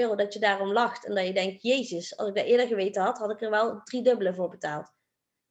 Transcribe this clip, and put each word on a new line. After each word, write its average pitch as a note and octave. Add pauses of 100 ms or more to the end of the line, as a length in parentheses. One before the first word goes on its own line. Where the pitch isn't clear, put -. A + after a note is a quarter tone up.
euro, A3
dat G3+
je G#3+
daarom G3
lacht. A#3
En G#3
dat F#3
je F#3+
denkt, F#3+
"Jezus, A#3
als G#3
ik G3
dat D3
eerder A#3+
geweten G3+
had, A#3+
had G#3+
ik G#3+
er A3+
wel G#3+
driedubbele A3+
voor F3+
betaald." D3+ (640)